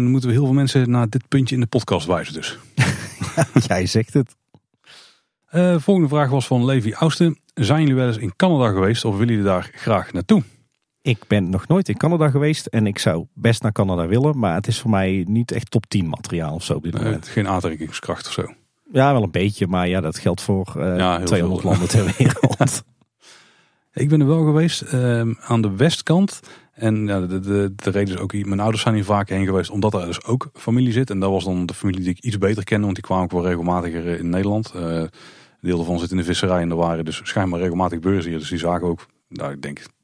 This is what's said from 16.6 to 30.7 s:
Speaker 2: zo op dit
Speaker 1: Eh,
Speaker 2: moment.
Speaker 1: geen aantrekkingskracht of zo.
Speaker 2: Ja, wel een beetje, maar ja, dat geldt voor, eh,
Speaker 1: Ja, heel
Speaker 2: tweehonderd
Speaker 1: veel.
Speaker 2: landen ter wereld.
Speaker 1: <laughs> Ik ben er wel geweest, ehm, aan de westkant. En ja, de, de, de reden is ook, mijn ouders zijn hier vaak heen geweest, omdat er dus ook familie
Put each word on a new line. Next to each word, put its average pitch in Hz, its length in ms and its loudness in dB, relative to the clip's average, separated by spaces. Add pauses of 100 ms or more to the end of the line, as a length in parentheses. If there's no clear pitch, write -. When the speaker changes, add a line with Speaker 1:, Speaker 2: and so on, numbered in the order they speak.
Speaker 2:
zo 82 100 -2
op 76 80 -6
dit 82 120 -6
Speaker 1:
Eh, - 80 -4
Speaker 2:
moment. 110 260 -4
Speaker 1:
geen 98 200 -2
aantrekkingskracht 82 800 -6
of - 60 -10
zo. - 140 -6 (460)
Speaker 2:
Ja, 139 200 4
wel 120 100 2
een 87 80 -2
beetje, 98 360 -2
maar 90 220 0
ja, 92 120 0
dat 80 180 -4
geldt 85 220 -2
voor, 95 380 -2
eh, 90 200 -2
Speaker 1:
Ja, 90 180 2
heel 87 100 -2
Speaker 2:
tweehonderd 90 340 0
Speaker 1:
veel. 90 100 0
Speaker 2:
landen 92 180 2
ter 95 300 2
wereld. - 640 0
Speaker 1:
<laughs> - 1080 -20
Ik 139 160 0
ben 151 120 6
er 139 60 4
wel 160 180 4
geweest, 156 380 2
ehm, 120 580 0
aan 117 220 0
de 107 140 2
westkant. 165 640 2 (320)
En 110 340 0
ja, 101 140 0
de, 92 200 -2
de, 98 360 0
de - 140 -4
reden 98 240 0
is 90 60 -6
ook, 95 120 -6
mijn 101 280 -2
ouders 110 220 0
zijn 110 120 2
hier 104 100 0
vaak 101 240 0
heen 95 160 0
geweest, 92 260 0
omdat 104 240 0
er 90 120 -2
dus 87 180 -8
ook 127 300 -2
familie 120 380 0